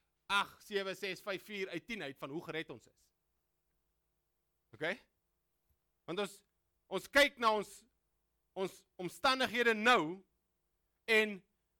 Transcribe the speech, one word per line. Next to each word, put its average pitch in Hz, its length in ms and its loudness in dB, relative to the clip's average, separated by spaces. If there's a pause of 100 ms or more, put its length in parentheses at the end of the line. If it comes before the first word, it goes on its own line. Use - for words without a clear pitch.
(280)
agt, 196 340 -2
sewe, 196 320 -4
ses, 185 280 -8
vyf, 196 200 -6
vier 196 280 -8
uit 170 160 -10
tien 220 160 -8
uit 139 160 -10
van 143 120 -12
hoe 156 140 -8
gered 160 260 -8
ons 123 160 -16
is. - 200 -20 (1700)
Okay? 165 300 -6 (1000)
Want 175 160 -4
ons, 196 220 -6 (440)
ons 185 240 -6
kyk 285 280 6
na 233 200 4
ons, - 260 -10 (680)
ons 185 300 -6 (120)
omstandighede 233 800 2
nou 196 500 2 (800)
en 214 380 2 (380)